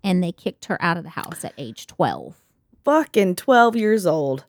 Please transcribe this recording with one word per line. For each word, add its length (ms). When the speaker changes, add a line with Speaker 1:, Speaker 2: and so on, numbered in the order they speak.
Speaker 1:
and 200
they 80
kicked 360
her 160
out 160
of 60
the 60
house 320
at 140
age 300
twelve. 500
Speaker 2:
Fucking 520
twelve 380
years 300
old. 440